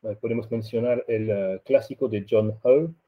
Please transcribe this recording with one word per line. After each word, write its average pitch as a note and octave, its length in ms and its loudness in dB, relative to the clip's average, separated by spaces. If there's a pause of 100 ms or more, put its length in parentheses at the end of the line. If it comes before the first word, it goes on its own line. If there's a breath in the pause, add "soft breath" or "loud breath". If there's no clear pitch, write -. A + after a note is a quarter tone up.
eh, G#2+ 180 -8
podemos A#2 300 -4
mencionar A#2+ 560 -2
el, A2 240 -2
eh, F#2+ 340 -2
clásico C3+ 440 0
de G#2 200 -4
John G#2+ 360 0
Hull D3+ 280 4 (160)